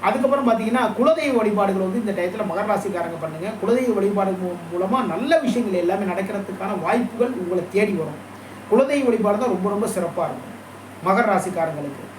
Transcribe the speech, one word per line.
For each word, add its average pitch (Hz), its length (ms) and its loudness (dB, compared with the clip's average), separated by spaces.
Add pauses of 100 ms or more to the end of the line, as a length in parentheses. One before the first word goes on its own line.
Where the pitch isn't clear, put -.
அதுக்கப்புறம் 254 400 4
பாத்தீங்கன்னா 226 340 2 (160)
குலதெய்வ 294 420 4
வழிபாடுகள் 196 460 2
வந்து 214 180 0
இந்த 196 140 -2
டயத்துல 185 320 -2
மகர 196 220 -2
ராசிக்காரங்க 170 520 -2
பண்ணுங்க. 160 240 -6 (120)
குலதெய்வ 233 380 2
வழிபாடு 196 420 2
மூ-, 180 180 -4 (140)
மூலமா 190 260 0 (140)
நல்ல 285 340 2
விஷயங்கள் 202 380 0
எல்லாமே 190 280 0
நடக்கிறதுக்கான 190 760 -4
வாய்ப்புகள் 240 460 0 (120)
உங்களை 175 200 -2 (120)
தேடி 202 260 2
வரும். 151 180 -8 (520)
குலதெய்வ 269 380 4
வழிபாடு 208 340 2
தான் 214 120 2
ரொம்ப 190 200 0
ரொம்ப 208 180 0
சிறப்பா 175 340 -2
இருக்கும் - 240 -10 (540)
மகர 196 260 4
ராசிக்காரங்களுக்கு. 160 720 -2 (140)